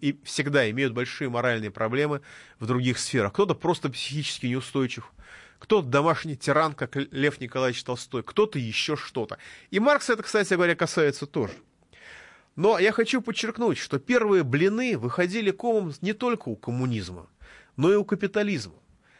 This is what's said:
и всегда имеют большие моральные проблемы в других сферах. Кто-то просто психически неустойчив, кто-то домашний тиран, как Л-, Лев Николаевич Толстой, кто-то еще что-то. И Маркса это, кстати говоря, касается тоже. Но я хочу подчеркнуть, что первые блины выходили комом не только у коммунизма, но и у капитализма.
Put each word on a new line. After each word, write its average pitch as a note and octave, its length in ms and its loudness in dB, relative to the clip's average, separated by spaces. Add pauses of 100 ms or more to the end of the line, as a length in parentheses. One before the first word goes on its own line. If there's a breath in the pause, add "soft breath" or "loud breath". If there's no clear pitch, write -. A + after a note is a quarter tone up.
и D3 240 -2
всегда C#3 460 0
имеют B2 240 -2
большие B2+ 340 -4
моральные A#2+ 420 -2
проблемы C#3 520 -2 (380 loud breath)
в A2 60 -8
других B2 320 0
сферах. G2+ 340 0
Кто-то G3 220 2
просто E3 360 -2
психически C#3+ 560 -6
неустойчив, B2+ 640 -4 (460 loud breath)
кто-то F#3+ 300 2
домашний D3 480 2
тиран, D3+ 360 2
как C#3 240 -8
Л-, C#3 140 -4
Лев C#3+ 300 -2
Николаевич B2+ 420 -2
Толстой, B2 400 -6
кто-то G#3+ 380 0
еще A#2+ 360 -4
что-то. - 420 -8 (320 loud breath)
И F#3 100 0
Маркса C4+ 320 4
это, A3+ 100 0
кстати G3+ 320 2
говоря, E3+ 220 4
касается D3 500 0
тоже. G#2+ 280 -4 (1000 loud breath)
Но F#3+ 240 4
я G3 140 4
хочу A3+ 280 2
подчеркнуть, A3+ 580 -2
что - 200 -4
первые G#3 460 4
блины G3 520 2
выходили F3+ 540 0
комом G3+ 500 0
не F#3+ 120 -2
только A#3 360 -2
у A2+ 60 -4
коммунизма, A2 760 -4 (480 loud breath)
но D#3+ 160 4
и G#3 40 6
у G#3 80 2
капитализма. G3+ 720 -2 (440 soft breath)